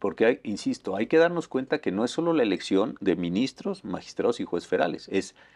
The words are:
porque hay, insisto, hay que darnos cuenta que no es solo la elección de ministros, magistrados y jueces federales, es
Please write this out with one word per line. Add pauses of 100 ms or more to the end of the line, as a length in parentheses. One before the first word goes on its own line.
porque
hay,
insisto,
hay
que
darnos
cuenta
que
no
es
solo
la
elección
de
ministros,
magistrados
y
jueces
federales,
es (200)